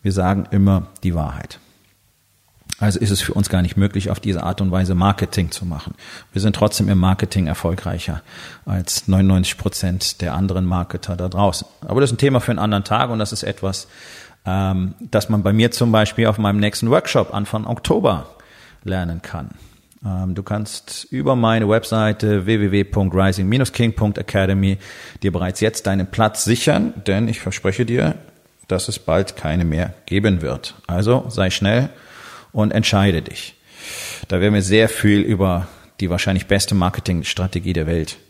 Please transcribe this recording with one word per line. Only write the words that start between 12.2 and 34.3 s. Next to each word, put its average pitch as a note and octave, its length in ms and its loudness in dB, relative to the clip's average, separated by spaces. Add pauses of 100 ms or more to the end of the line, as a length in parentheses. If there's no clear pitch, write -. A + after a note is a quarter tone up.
für A#2+ 120 -2
einen F2+ 80 -2
anderen G2+ 240 0
Tag A#2+ 260 0
und A2+ 80 -2
das G#2+ 140 -2
ist G#2+ 100 -8
etwas, G2 460 -6 (580)
ähm, F#2+ 480 0 (160)
das - 180 0
man G#2 140 2
bei G2 100 2
mir A2+ 180 4
zum A#2 220 0
Beispiel A2 360 2
auf G#2 100 0
meinem G#2 220 2
nächsten G#2 280 0
Workshop A#2+ 460 2
Anfang G#2+ 320 -4
Oktober A#2 640 0 (560)
lernen F2 360 -4
kann. C#2+ 260 -10 (560)
Ähm, F#2 300 -2
du G2 80 -6
kannst - 640 -8
über C3+ 320 0
meine A2+ 340 2
Webseite G#2+ 720 2
w G#2+ 160 2
w G2+ 100 2
w G2 140 4
punkt F#2+ 320 0
rising F#2+ 320 2 (240)
king A#2 220 2
punkt G#2 240 0
academy G2 580 2 (460)
dir G2 100 0
bereits F2 280 -2
jetzt - 260 0
deinen G2 220 0
Platz - 360 0
sichern, D3+ 480 2 (140)
denn G#2 200 0
ich A2 140 -4
verspreche F#2+ 460 -2
dir, D3 300 0 (520)
dass F#2 200 -2
es A2 100 -6
bald F2 380 0
keine E2+ 280 -2
mehr E2 300 -2 (100)
geben G2 380 0
wird. C#2 320 -8 (120)
Also G#2 440 0
sei G#2 180 0
schnell G#2+ 400 0 (640)
und G#2+ 200 0
entscheide G2 500 2
dich. - 340 -14 (720)
Da F#2 140 0